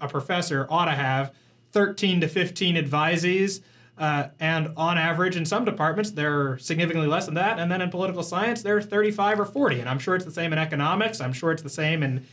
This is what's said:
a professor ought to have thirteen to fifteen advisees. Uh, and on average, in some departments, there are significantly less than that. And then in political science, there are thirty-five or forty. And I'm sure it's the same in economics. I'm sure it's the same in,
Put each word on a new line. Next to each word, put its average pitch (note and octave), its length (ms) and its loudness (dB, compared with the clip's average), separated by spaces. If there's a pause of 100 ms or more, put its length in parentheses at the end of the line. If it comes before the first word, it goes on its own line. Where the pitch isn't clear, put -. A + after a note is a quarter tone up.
a C#3+ 60 -4
professor D3+ 600 -2
ought E3+ 160 2
to E3 80 2
have C3+ 400 0 (400)
thirteen G3 480 2
to D#3+ 80 2
fifteen F3+ 480 0
advisees. E3 840 0 (340)
Uh, D3 300 0 (140)
and D#3+ 360 0
on E3 220 0
average, E3+ 380 0
in E3 100 -2
some A#3+ 180 0
departments, G3 460 0
there D3 260 0 (140)
are B2+ 80 -6
significantly E3 500 0
less F3 180 2
than D#3 100 -6
that. F#3+ 240 0
And E3+ 100 0
then F#3 100 0
in F3+ 100 -2
political F3+ 340 -2
science, G#3+ 360 -2
there G#3 160 2
are G#3 60 2
thirty-five G#3 560 2
or G#3 60 2
forty. G3+ 340 0
And A#2+ 100 -6
I'm C3+ 120 -2
sure F#3 160 0
it's F#3 80 -2
the - 80 -12
same E3 200 -2
in D#3 60 2
economics. D#3+ 600 0
I'm B2+ 120 -2
sure D#3+ 200 0
it's D#3 100 -4
the C#3+ 60 -12
same D#3 340 0
in, C3 300 -2